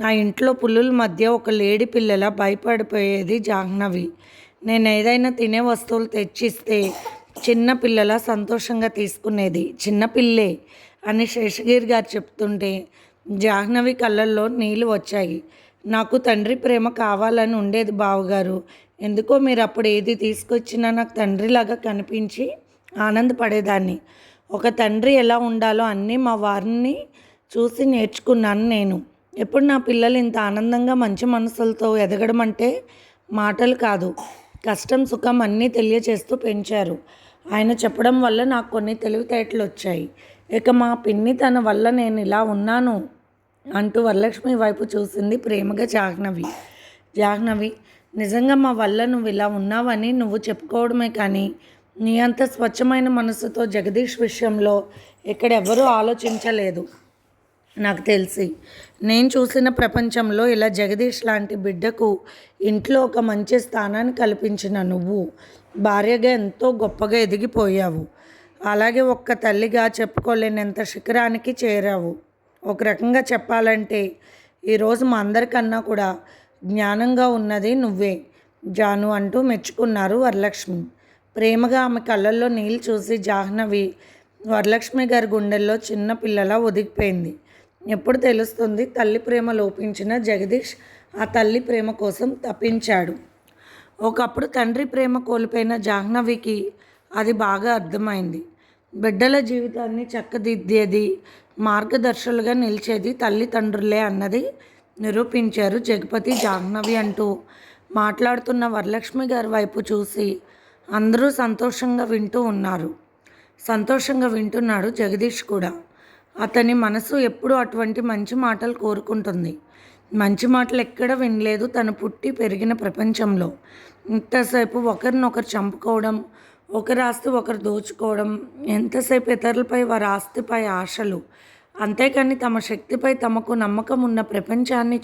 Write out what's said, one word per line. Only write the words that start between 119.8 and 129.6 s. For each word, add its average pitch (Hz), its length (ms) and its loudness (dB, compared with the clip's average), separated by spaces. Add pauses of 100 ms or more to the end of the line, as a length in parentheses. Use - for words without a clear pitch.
మంచి 202 340 2
మాటలు 247 340 2
ఎక్కడ 247 320 -2
వినలేదు 220 540 0
తను 226 260 -2
పుట్టి 202 380 -6
పెరిగిన 220 420 -2
ప్రపంచంలో. 208 800 -2 (580)
ఇంతసేపు 226 680 0
ఒకరినొకరు 240 800 -2
చంపుకోవడం, 220 680 -2 (460)
ఒకరి 220 300 -2
ఆస్తి 247 280 -2
ఒకరు 240 280 -2
దోచుకోవడం, 208 840 -4 (240)
ఎంతసేపు 247 640 0
ఇతరులపై 247 540 0